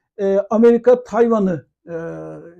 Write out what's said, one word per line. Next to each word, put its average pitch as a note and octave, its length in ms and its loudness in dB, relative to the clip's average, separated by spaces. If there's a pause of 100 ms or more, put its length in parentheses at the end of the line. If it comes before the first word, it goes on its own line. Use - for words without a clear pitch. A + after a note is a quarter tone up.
(180)
E, G3 200 -2 (120)
Amerika A#3 540 4
Tayvan'ı, G#3 640 -2 (240)
e, E3+ 60 -10 (640)